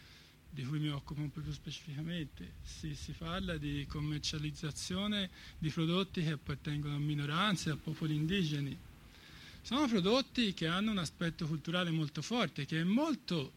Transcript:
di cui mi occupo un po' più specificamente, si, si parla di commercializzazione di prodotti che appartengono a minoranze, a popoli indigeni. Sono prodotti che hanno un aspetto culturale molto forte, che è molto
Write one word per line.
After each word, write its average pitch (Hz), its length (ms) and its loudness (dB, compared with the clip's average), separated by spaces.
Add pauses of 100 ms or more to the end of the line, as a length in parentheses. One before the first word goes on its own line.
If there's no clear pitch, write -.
(500)
di 135 160 -6
cui 147 140 0
mi 151 120 2
occupo 143 300 -4
un 147 120 -2
po' - 80 -8
più 147 100 -6
specificamente, 151 1040 -6 (100)
si, - 320 -8
si - 160 -8
parla 170 460 -2
di 143 320 -2
commercializzazione 156 1400 -2 (300)
di 156 120 0
prodotti 175 520 2
che 156 80 2
appartengono 147 640 -2
a 143 60 0
minoranze, 151 720 2
a 143 60 2
popoli 156 380 0
indigeni. 151 640 2 (840)
Sono 277 280 2
prodotti 220 640 4
che 160 140 0
hanno 202 240 2
un 202 60 2
aspetto 165 500 -2
culturale 170 420 0
molto 156 320 0
forte, 165 440 0
che 160 140 2
è 165 40 2
molto 208 720 2